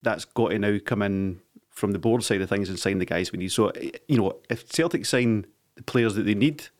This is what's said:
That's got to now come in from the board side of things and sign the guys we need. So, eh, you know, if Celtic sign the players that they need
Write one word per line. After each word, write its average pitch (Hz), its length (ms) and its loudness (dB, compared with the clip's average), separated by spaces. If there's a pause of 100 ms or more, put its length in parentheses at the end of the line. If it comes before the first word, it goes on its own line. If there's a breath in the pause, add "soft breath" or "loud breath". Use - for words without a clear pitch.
That's 110 220 -2
got - 260 0
to 107 80 0
now 104 260 2
come 104 180 0
in 98 380 -2 (300)
from 101 220 -2
the 98 60 0
board 117 260 2
side 101 160 0
of 92 80 -2
things 98 200 0
and 92 100 -6
sign 95 200 0
the 92 60 0
guys 87 280 -2
we 90 60 -6
need. 90 140 -4
So, 107 160 4
eh, - 220 -6 (180)
you 147 80 4
know, 98 200 2 (120)
if - 200 -6
Celtic 165 360 0
sign 113 420 2 (280)
the - 80 -20
players 117 320 2
that 107 80 0
they 104 120 2
need 143 340 0 (120)